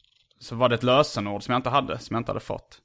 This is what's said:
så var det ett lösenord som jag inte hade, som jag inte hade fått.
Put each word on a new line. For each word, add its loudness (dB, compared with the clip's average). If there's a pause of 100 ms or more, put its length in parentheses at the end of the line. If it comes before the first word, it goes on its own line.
(400)
så -12
var 4
det 4
ett -4
lösenord 2
som -4
jag 2
inte -4
hade, -2
som -10
jag -2
inte -6
hade -4
fått. -10